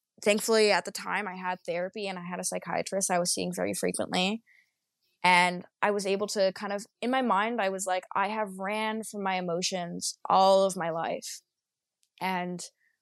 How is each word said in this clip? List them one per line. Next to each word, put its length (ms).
thankfully 500
at 140
the 60
time 360
I 80
had 300
therapy 420
and 100
I 60
had 160
a 40
psychiatrist 680
I 80
was 140
seeing 220
very 200
frequently. 680
And 400
I 80
was 160
able 220
to 260
kind 180
of, 140
in 80
my 120
mind, 380
I 100
was 160
like, 180
"I 140
have 300
ran 440
from 200
my 140
emotions 840
all 360
of 120
my 140
life. 500
And 400